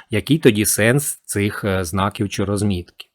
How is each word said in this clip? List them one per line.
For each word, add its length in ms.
Який 280
тоді 280
сенс 600
цих, 380
е, 200
знаків 460
чи 140
розмітки? 720